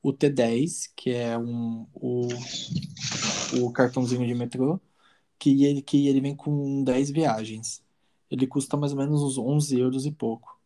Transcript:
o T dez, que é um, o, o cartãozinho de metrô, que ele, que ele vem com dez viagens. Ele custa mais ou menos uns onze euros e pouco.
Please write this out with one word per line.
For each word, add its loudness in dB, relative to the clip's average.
o 0
T 2
dez, 0
que -4
é -2
um, -6
o, -4
o 0
cartãozinho 2
de 0
metrô, 0
que 6
ele, 2
que 4
ele 4
vem -2
com -2
dez 2
viagens. -2
Ele 2
custa -2
mais 0
ou -2
menos 2
uns -2
onze 2
euros 0
e -2
pouco. -6